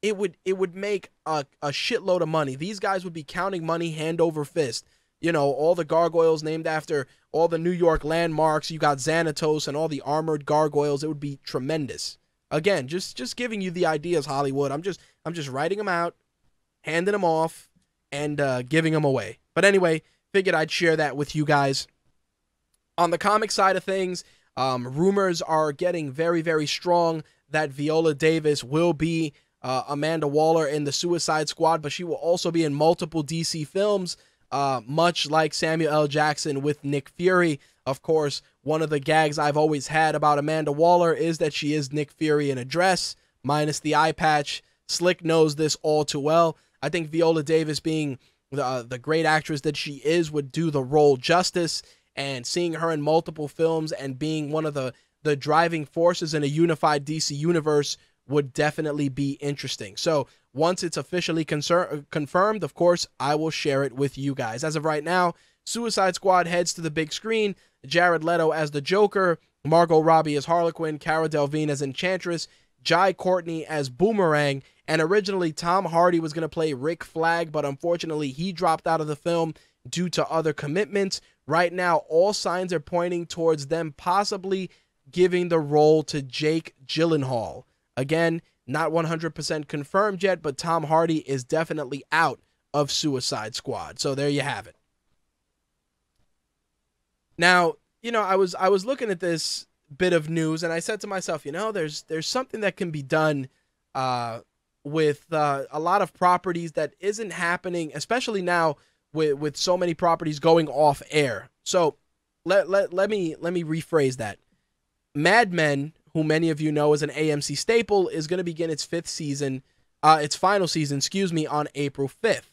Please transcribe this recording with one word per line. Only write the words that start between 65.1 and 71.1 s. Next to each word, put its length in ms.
Suicide 500
Squad 320
heads 260
to 80
the 100
big 220
screen. 420
Jared 380
Leto 260
as 220
the 100
Joker, 560
Margot 380
Robbie 340
as 100
Harley 280
Quinn, 240
Cara 320